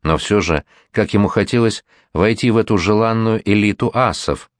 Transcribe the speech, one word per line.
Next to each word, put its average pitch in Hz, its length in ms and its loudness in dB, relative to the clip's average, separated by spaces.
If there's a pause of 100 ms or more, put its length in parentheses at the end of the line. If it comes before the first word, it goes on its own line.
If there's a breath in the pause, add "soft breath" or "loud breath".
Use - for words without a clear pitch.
но 80 140 0
всё 104 240 0
же, 82 220 -2 (280 soft breath)
как 107 220 -2
ему 101 160 2
хотелось, 113 540 -2 (300 soft breath)
войти 110 380 0
в 110 60 2
эту 110 200 0
желанную 110 720 0
элиту 104 440 0
асов. 110 640 -2